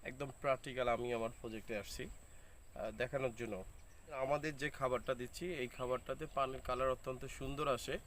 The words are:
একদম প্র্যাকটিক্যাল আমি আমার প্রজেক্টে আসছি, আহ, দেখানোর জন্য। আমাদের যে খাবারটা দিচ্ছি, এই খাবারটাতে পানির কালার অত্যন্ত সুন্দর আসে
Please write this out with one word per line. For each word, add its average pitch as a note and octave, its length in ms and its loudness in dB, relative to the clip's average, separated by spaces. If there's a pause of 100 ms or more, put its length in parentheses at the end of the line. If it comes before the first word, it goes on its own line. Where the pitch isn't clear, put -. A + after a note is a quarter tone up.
একদম C3+ 260 -4 (100)
প্র্যাকটিক্যাল B2+ 480 4
আমি A#2+ 260 4
আমার A2+ 160 2 (100)
প্রজেক্টে A2 380 -4
আসছি, - 280 -4 (680)
আহ, A2 160 -2
দেখানোর B2+ 480 2
জন্য। G#2 260 -2 (480)
আমাদের C#3+ 440 2
যে C#3+ 140 0
খাবারটা B2+ 440 2
দিচ্ছি, C#3+ 400 -4
এই B2+ 140 0
খাবারটাতে B2+ 680 0
পানির C3 260 2
কালার B2+ 300 4
অত্যন্ত C3 360 -2
সুন্দর C#3 420 0
আসে C3+ 380 2